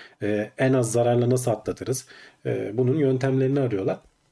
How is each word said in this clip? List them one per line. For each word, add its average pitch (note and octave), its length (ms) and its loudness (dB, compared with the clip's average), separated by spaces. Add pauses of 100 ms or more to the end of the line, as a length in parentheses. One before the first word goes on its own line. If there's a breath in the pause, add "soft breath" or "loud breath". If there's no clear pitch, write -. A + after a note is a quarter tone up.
(220 loud breath)
e, G#2 360 -2
en C3 140 2
az B2 200 2
zararla A#2+ 380 2
nasıl B2 200 0
atlatırız, - 560 -4 (400 loud breath)
e, G2+ 280 -4
bunun B2+ 220 2
yöntemlerini C3+ 640 2
arıyorlar. A#2+ 380 -2 (340)